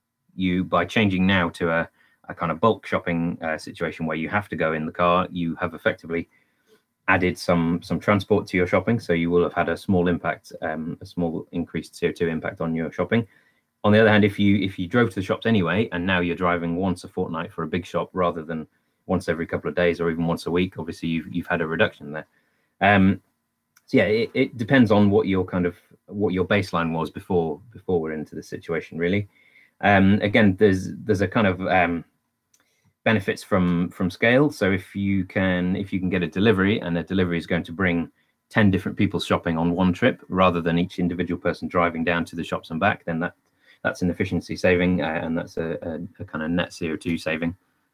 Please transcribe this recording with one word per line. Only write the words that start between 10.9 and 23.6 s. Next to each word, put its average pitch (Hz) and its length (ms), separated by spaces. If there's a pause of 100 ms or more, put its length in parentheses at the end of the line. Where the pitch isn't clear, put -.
a - 40
small 85 460
increased 85 440
C 85 120
O 78 40
two 85 160
impact 80 340
on 82 140
your 80 160
shopping. 107 360 (560)
On 104 80
the 107 80
other 110 100
hand, 107 160
if 101 120
you, 101 200
if 95 200
you 90 100
drove 117 220
to - 60
the 98 60
shops - 240
anyway, 104 460
and 87 140
now 95 140
you're 87 160
driving 85 400
once 90 280
a 92 40
fortnight 87 460
for 85 100
a 78 40
big 90 180
shop 85 280
rather 85 300
than 78 240 (380)
once 90 240
every 82 180
couple 82 220
of 73 60
days 85 260
or 85 100
even 82 160
once 82 180
a - 60
week, 90 260
obviously 82 300
you've, 82 260
you've 87 140
had 87 140
a 80 60
reduction 82 440
there. 76 160 (540)
Um, 98 400 (640)